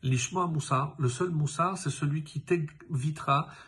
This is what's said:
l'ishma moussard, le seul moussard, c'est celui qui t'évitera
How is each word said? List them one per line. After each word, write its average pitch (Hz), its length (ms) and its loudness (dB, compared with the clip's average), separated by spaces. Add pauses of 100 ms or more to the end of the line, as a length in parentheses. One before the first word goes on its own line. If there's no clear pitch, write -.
l'ishma 135 460 0
moussard, 147 500 0
le 127 120 2
seul 180 220 0
moussard, 165 460 2
c'est 151 120 -4
celui 151 340 0
qui 151 160 -8
t'évitera 151 1080 0 (180)